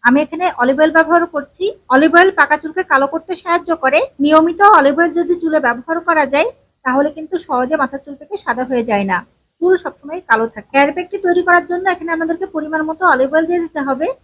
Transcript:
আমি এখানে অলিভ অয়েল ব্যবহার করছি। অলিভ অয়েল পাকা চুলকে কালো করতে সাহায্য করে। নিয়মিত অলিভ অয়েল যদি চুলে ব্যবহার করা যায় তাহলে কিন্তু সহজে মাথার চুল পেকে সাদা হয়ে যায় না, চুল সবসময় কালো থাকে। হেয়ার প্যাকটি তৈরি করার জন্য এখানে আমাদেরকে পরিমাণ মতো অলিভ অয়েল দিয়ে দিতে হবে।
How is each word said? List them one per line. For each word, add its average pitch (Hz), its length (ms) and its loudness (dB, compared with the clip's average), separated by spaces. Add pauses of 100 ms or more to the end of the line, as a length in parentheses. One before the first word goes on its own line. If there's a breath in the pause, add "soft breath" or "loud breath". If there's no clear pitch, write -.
আমি 247 220 4
এখানে 330 200 -6 (160)
অলিভ 262 180 2
অয়েল 311 180 2
ব্যবহার 330 260 2 (100)
করছি। 294 320 -8 (280)
অলিভ 294 220 4
অয়েল 370 140 6 (100)
পাকা 294 220 2
চুলকে 320 300 -8
কালো 277 220 2
করতে 330 180 -8 (100)
সাহায্য 339 280 -2 (140)
করে। 262 160 2 (240)
নিয়মিত 320 380 2 (180)
অলিভ 277 200 2
অয়েল 339 200 2
যদি 349 220 0
চুলে 311 260 0
ব্যবহার 247 300 -4 (100)
করা 311 260 2
যায় 320 160 0 (360)
তাহলে 277 300 0
কিন্তু 320 200 -10 (100)
সহজে 254 360 -2
মাথার 269 220 -6
চুল 285 160 -16
পেকে 330 240 -12
সাদা 247 260 -2
হয়ে 247 200 -2
যায় 202 220 0
না, 180 60 0 (440)
চুল 359 120 4 (100)
সবসময় 311 360 -12 (100)
কালো 226 240 2
থাকে। - 200 -18
হেয়ার 285 220 2
প্যাকটি 359 300 -8
তৈরি 349 220 2
করার 349 220 4
জন্য 359 240 -4
এখানে 339 240 -8
আমাদেরকে 330 280 -4 (100)
পরিমাণ 311 340 -4
মতো 320 140 -6 (100)
অলিভ 262 200 0
অয়েল 320 160 2
দিয়ে 349 160 -2
দিতে 311 220 -8
হবে। 269 200 -2 (160)